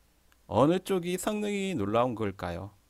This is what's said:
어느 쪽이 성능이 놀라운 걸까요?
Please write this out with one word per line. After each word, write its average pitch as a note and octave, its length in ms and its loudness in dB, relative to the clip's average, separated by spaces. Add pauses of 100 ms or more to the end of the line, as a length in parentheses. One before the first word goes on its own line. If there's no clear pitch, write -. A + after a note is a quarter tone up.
(480)
어느 C#3 320 4
쪽이 F3+ 380 -2
성능이 G#3 580 -2
놀라운 A2+ 400 2
걸까요? F#2+ 580 -6 (160)